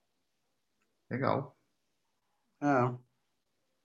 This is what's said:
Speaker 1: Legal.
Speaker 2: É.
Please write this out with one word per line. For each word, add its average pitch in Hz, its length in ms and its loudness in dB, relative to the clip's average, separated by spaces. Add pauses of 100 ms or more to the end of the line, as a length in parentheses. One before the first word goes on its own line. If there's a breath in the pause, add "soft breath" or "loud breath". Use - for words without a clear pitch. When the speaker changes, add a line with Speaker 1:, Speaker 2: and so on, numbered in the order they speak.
(1120)
Speaker 1:
Legal. 120 460 -2 (1040)
Speaker 2:
É. 127 340 2 (920)